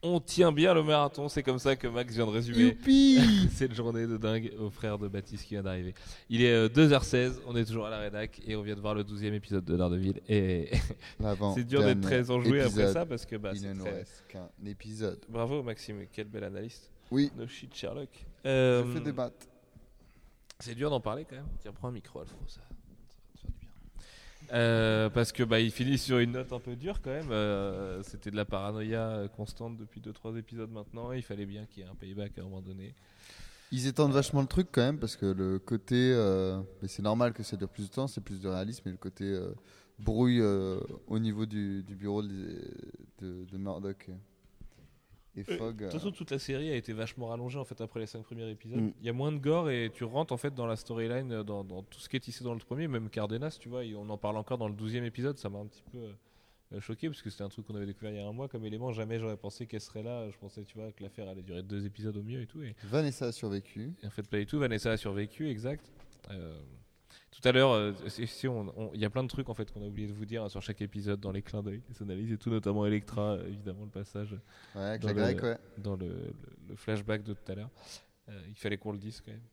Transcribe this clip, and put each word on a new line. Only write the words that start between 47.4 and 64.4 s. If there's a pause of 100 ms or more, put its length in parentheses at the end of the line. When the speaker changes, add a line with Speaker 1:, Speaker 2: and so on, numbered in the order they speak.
Speaker 1:
en
fait,
après
les
cinq
premiers
épisodes.
Speaker 3:
Mm.
Speaker 1:
Il
y
a
moins
de
gore
et
tu
rentres,
en
fait,
dans
la
storyline,
euh,
dans,
dans
tout
ce
qui
est
tissé
dans
le
premier.
Même
Cardenas,
tu
vois,
il,
on
en
parle
encore
dans
le
douzième
épisode,
ça
m'a
un
petit
peu,
euh, (600)
euh,
choqué,
parce
que
c'était
un
truc
qu'on
avait
découvert
il
y
a
un
mois
comme
élément.
Jamais
j'aurais
pensé
qu'elle
serait
là.
Je
pensais,
tu
vois,
que
l'affaire
allait
durer
deux
épisodes
au
mieux
et
tout,
et
Speaker 2:
Vanessa
a
survécu. (100)
Speaker 1:
et
en
fait,
pas
du